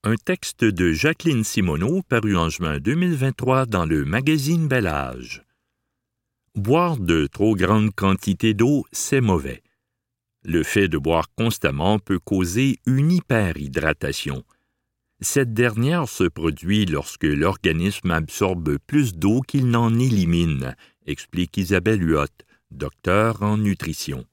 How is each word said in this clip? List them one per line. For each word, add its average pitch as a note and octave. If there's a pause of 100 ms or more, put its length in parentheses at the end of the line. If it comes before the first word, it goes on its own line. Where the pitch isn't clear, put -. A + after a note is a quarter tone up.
Un A2
texte -
de F2
Jacqueline C#3+
Simoneau, F#2+
paru G#2+
en E2
juin D#2
deux G#2
mille F3
vingt-trois C3
dans F#2+
le D2+
magazine D3
Bel B2+
Âge. B1+ (1120)
Boire D3+
de E2+
trop G#2+
grandes G2+
quantités G2
d'eau, A#2+
c'est -
mauvais. D#2 (800)
Le E2
fait G2
de D#2+
boire D#2+ (100)
constamment G2
peut F#2+
causer G2
une C#3
hyperhydratation. D2+ (760)
Cette B2+
dernière B2
se -
produit E2
lorsque D2
l'organisme E2+
absorbe D#2+
plus C3
d'eau G2+
qu'il C3
n'en A#2
élimine, E2+ (320)
explique -
Isabelle F#2+
Huot, D#2+ (460)
docteur G2
en G#2
nutrition. D#2+